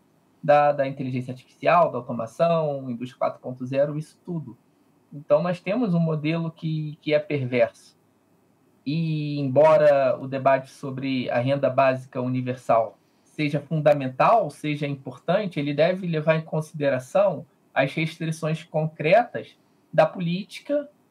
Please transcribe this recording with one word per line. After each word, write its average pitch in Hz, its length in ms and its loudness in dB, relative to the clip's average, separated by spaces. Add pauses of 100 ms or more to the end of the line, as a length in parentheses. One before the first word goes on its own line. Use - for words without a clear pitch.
(400)
da, 147 300 4
da 139 160 0
inteligência 127 460 -6
artificial, 139 580 2
da 127 80 -6
automação, 139 880 -2
indústria 123 300 -10
quatro - 220 -4
ponto 127 260 -10
zero, 143 320 0
isso - 260 -12
tudo. 151 320 -10 (560)
Então, 147 300 0
nós 175 180 -4
temos 208 340 -2
um 170 60 2
modelo 160 500 -2
que, 156 520 -6
que 151 100 -2
é 151 60 4
perverso. 127 800 -2 (880)
E, 151 540 -4
embora 143 800 4
o 131 80 -10
debate 135 420 0
sobre 135 600 -6
a 123 80 0
renda 131 320 0
básica 131 500 2
universal 123 800 -2 (240)
seja 151 360 -4
fundamental, 147 880 2
seja 147 380 -6
importante, 165 720 -4
ele 147 160 -2
deve 180 320 0
levar 160 300 0
em 160 60 -4
consideração 156 1000 -2 (300)
as 139 180 0
restrições 160 680 -4
concretas 156 920 0 (360)
da 160 140 6
política, 202 840 -4 (220)